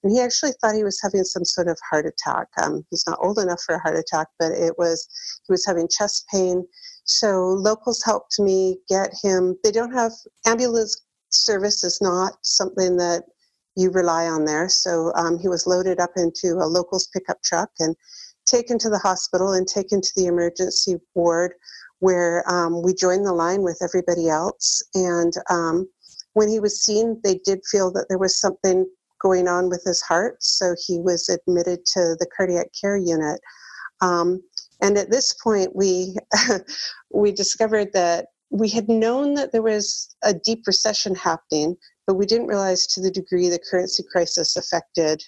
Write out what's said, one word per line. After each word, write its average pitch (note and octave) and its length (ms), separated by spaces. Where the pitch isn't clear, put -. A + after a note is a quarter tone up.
And G3+ 100
he B3 80
actually B3 320
thought G#3+ 220
he G#3+ 100
was G3 180
having F#3+ 220
some F3+ 200
sort F3 240
of E3 100
heart D#3 160
attack. - 420
Um, D3+ 260
he's - 180
not E3 140
old G#3 180
enough F3+ 280
for E3+ 80
a D#3+ 60
heart D#3+ 160
attack, D#3+ 320
but D#3+ 140
it E3 260
was, E3 280
he F#3+ 60
was F#3 140
having E3+ 220
chest - 440
pain. F3+ 320
So F#3+ 440
locals G#3+ 540
helped - 380
me F#3+ 380
get F#3+ 240
him. F#3 400
They G#3+ 80
don't A#3+ 220
have, A#3 200
ambulance A#3 560
service G3+ 540
is F3 160
not F#3 400
something F#3 560
that F3 280
you F#3 140
rely E3+ 360
on D#3 200
there. D#3 240
So, E3+ 440
um, E3+ 240
he F#3 100
was F3 180
loaded F3+ 340
up F3 160
into E3+ 380
a F3+ 100
locals F3 440
pickup - 340
truck F3 260
and E3 160
taken A#3+ 320
to A3 100
the G#3 100
hospital F#3 540
and F#3 140
taken G3 340
to - 160
the F#3 100
emergency F3 680
ward E3+ 400
where, F3 520
um, E3+ 320
we F#3 120
joined F#3+ 320
the F#3 60
line F3 300
with F3 200
everybody F3 460
else. - 540
And, F3 380
um, E3+ 380
when G#3+ 160
he A3 120
was G3+ 220
seen, A3+ 400
they F#3+ 220
did G3 160
feel F#3+ 220
that F#3 160
there F#3 100
was F#3 220
something F#3+ 460
going F#3 260
on F3+ 220
with F3 160
his F3 160
heart. G3 420
So F3 320
he E3+ 140
was F3 280
admitted F3+ 580
to E3 320
the F3 160
cardiac F3 340
care G3+ 160
unit. D#3+ 440
Um, F3+ 420
and G3+ 160
at G3 120
this B3+ 320
point, G3+ 320
we, F#3 420
<laughs> A3+ 240
we G#3 220
discovered G#3 640
that E3+ 320
we G#3 180
had G#3+ 200
known A#3+ 460
that C#4 160
there A3+ 120
was G#3+ 600
a G#3 120
deep A3+ 320
recession G#3 480
happening, E3 640
but F#3+ 100
we G3 100
didn't A#3 220
realize F#3+ 400
to - 120
the F#3 100
degree F3+ 380
the F3 100
currency F3+ 520
crisis E3+ 460
affected D#3+ 720